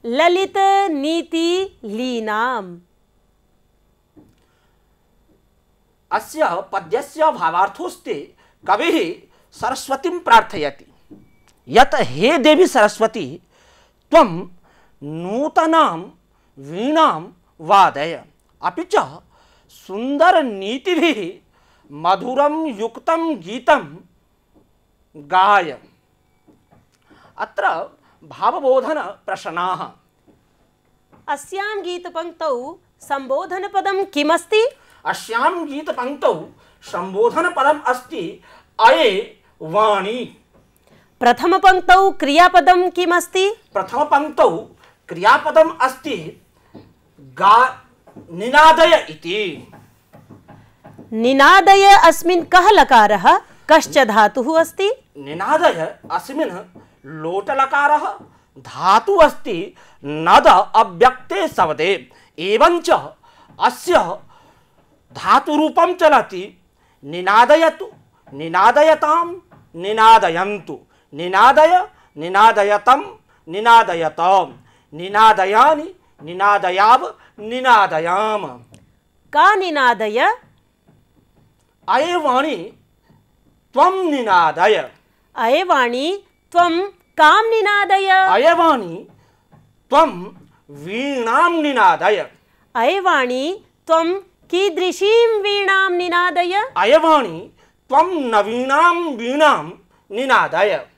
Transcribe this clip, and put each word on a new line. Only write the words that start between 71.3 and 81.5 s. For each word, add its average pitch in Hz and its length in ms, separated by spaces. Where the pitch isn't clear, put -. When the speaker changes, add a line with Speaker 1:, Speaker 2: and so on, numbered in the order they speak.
Speaker 2:
निनादयतं, 208 840
निनादयतां, 185 960
निनादयानि, 214 1000
निनादयाव, 196 920
निनादयाम। 208 1040
Speaker 1:
का 359 220
निनादय? 247 640